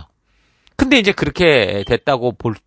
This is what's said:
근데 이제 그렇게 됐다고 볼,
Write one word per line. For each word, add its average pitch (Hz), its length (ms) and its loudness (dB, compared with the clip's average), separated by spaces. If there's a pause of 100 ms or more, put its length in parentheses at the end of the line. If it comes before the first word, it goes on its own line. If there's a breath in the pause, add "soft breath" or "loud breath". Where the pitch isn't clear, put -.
(760)
근데 269 200 2
이제 202 140 2
그렇게 135 760 0
됐다고 120 480 -2
볼, 110 220 -6 (120)